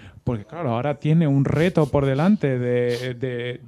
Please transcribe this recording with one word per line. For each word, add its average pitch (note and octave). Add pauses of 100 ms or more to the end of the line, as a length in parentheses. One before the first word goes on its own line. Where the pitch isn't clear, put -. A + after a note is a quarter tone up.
(260)
porque A2+
claro, D3+
ahora C#3
tiene D#3+
un C#3
reto D#3+
por C#3
delante C#3
de, B2
de, B2